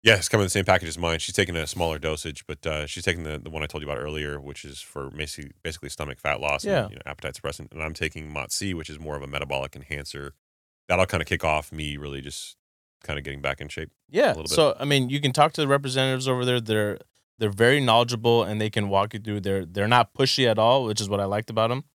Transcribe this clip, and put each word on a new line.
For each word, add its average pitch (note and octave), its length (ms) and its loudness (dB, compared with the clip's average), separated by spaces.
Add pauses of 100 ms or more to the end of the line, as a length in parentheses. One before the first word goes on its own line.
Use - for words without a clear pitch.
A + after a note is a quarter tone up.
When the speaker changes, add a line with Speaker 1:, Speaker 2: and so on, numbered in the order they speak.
Speaker 1:
Yeah, A2 120 8
it's F#2 140 -2
coming G#2+ 120 4
in F#2+ 60 4
the - 20 -2
same F#2+ 160 0
package F2 240 4
as D#2+ 80 -8
mine. E2 220 0
She's - 160 -6
taking F2 200 0
a D#2 120 -4
smaller E2 320 -2
dosage, D#2 480 -6
but, D2+ 180 -12
uh, D2+ 220 -4
she's - 160 -10
taking E2+ 200 -2
the, D2+ 140 -6
the D#2+ 140 -12
one D#2 100 -8
I D2+ 60 -4
told D2+ 160 -10
you D2 40 -10
about C2 140 -6
earlier, D2 400 -6
which C#2 240 -14
is C#2 160 -14
for C2+ 300 -12
basically, D2+ 400 -10 (100)
basically D#2+ 280 -10
stomach C#2+ 300 -8
fat C#2+ 220 -2
loss C#2+ 220 -2
and, G3+ 80 -2
Speaker 2:
Yeah. C3+ 180 0
Speaker 1:
you - 60 -14
know, C2+ 100 -16
appetite C#2+ 300 -10
suppressant. - 360 -8
And D#2+ 120 -8
I'm D#2+ 100 -6
taking D#2 400 -6
Motzi, F2+ 400 -4
which D#2+ 160 -8
is D2+ 100 -12
more D#2 160 -6
of C#2+ 60 -6
a C#2 60 -10
metabolic C#2 480 -4
enhancer. C#2+ 580 -10 (540)
That'll F2+ 180 4
kinda E2 180 -2
kick E2+ 200 -2
off D2+ 280 0
me D2+ 260 -6
really C#2+ 240 -8
just - 360 -12 (480)
kinda D2 160 -6
getting C#2 200 -8
back C#2 200 -4
in D2 80 -10
shape D#2+ 220 -10 (180)
Speaker 2:
Yeah. D#3+ 200 2
Speaker 1:
a - 0 -
little D#2+ 160 -2
bit. D2 40 -6
Speaker 2:
So, D3+ 300 4
I C3+ 60 -4
mean, C#3 260 2
you C#3+ 100 -2
can C#3 120 0
talk D3+ 200 6
to D#3+ 80 -2
the C#3+ 60 2
representatives C3 600 2
over B2+ 180 0
there. B2 140 2
They're, G#2+ 380 0 (400)
they're G#2+ 140 2
very A#2 280 6
knowledgeable A#2+ 640 6
and G#2+ 160 -2
they G#2+ 120 0
can G2+ 180 0
walk G2 240 2
you A2 60 -6
through. G#2 220 -4
They're, G2 260 0
they're G2 200 0
not A#2+ 280 6
pushy C3 340 2
at G#2+ 80 4
all, B2 280 6
which G#2+ 140 -2
is G2+ 100 -4
what G2+ 100 2
I G2 60 0
liked G#2 260 -4
about A2 200 2
'em. C3+ 120 -4 (120)